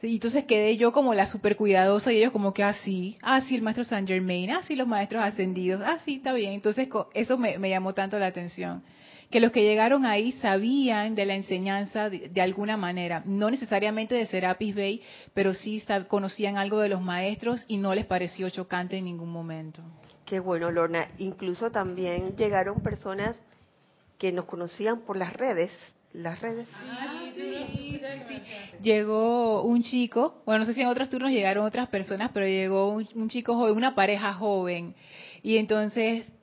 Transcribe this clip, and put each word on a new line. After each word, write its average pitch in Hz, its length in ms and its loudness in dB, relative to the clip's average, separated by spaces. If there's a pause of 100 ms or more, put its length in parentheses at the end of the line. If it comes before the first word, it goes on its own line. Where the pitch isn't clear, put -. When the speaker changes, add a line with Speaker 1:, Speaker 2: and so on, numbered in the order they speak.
Speaker 1:
Y 226 140 0
entonces 247 300 0
quedé 214 320 4
yo 240 140 6
como 262 220 4
la 196 120 4
supercuidadosa 208 880 4
y 220 40 6
ellos 226 140 6
como 196 220 0
que, 202 100 0
"Ah, 202 100 2 (100)
sí, 190 380 -4
ah, 262 200 4
sí, 262 140 -2
el 226 60 -2
maestro 226 220 -2
Saint 202 240 -2
Germain, 185 440 0
ah, 359 120 -2
sí, 311 120 -4
los 254 120 0
maestros 214 360 0
ascendidos, 185 640 0
ah, 320 200 0
sí, 285 100 -2
está 262 180 -2
bien". 202 200 0
Entonces 214 340 0
co-, 226 260 -4
eso 240 240 0
me, 226 200 0
me 190 120 -2
llamó 190 240 0
tanto 196 260 -2
la 190 80 2
atención. 180 560 -8 (460)
Que - 100 4
los 165 120 6
que 240 120 4
llegaron 226 420 6
ahí 220 260 2
sabían 226 840 2
de 202 100 0
la 196 100 0
enseñanza 196 720 -2
de, 180 200 -8
de 185 120 0
alguna 202 360 0
manera, 175 480 -2
no 202 260 0
necesariamente 220 640 0
de 226 100 0
Serapis 190 500 0
Bay, 208 260 -2 (320)
pero 196 200 2
sí 214 280 -6
sab-, 196 260 -2
conocían 202 500 -2
algo 202 220 0
de 208 100 4
los 185 120 0
maestros 202 680 -2
y 220 100 -2
no 196 160 0
les 214 120 0
pareció 180 440 -2
chocante 180 480 -6
en 190 80 -6
ningún 170 240 -8
momento. 165 520 -10 (440)
Speaker 2:
Qué 190 140 -4
bueno, 175 320 0
Lorna. 165 460 2
Incluso 190 540 -4
también 185 680 -4
llegaron 202 440 0
personas 202 540 -4 (840)
que 185 140 -2
nos 175 140 -4
conocían 202 560 -4
por 196 160 -8
las 175 160 -4
redes, 202 380 0 (420)
las 170 260 -8
redes. 233 340 -6
Speaker 1:
Ah, 269 600 -10
sí, - 0 -
sí, 285 640 -8
sí, 269 280 -10
sí. 262 140 -12 (420)
Llegó 220 800 2
un 233 200 4
chico, 247 640 0
bueno, 220 140 4
no 220 60 2
sé 233 80 -2
si 247 80 -2
en 247 60 2
otros 254 220 0
turnos 254 220 0
llegaron 208 340 2
otras 233 240 -2
personas, 196 440 -4
pero 196 140 2
llegó 190 440 2
un, 214 240 -2
un 220 140 -2
chico 240 260 -2
joven, 226 200 4
una 254 200 2
pareja 202 380 2
joven, 180 640 -2 (480)
y 220 140 4
entonces 214 760 0 (120)